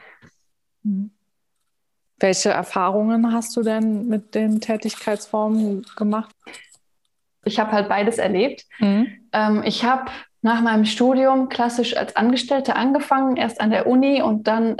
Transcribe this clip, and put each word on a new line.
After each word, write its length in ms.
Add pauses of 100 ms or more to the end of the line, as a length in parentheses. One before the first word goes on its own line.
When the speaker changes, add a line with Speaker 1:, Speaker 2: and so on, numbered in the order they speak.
(840)
Speaker 1:
Mhm. 280 (1080)
Welche 300
Erfahrungen 840
hast 220
du 60
denn 460
mit 280
den 240
Tätigkeitsformen 1300 (100)
gemacht? 400 (1080)
Speaker 2:
Ich 140
habe 120
halt 160
beides 300
erlebt. 480 (140)
Speaker 1:
Mhm. 280 (240)
Speaker 2:
Ähm, 340
ich 200
habe 260 (300)
nach 200
meinem 240
Studium 640
klassisch 460
als 200
Angestellte 600
angefangen, 640
erst 240
an 100
der 160
Uni 340
und 260
dann, 320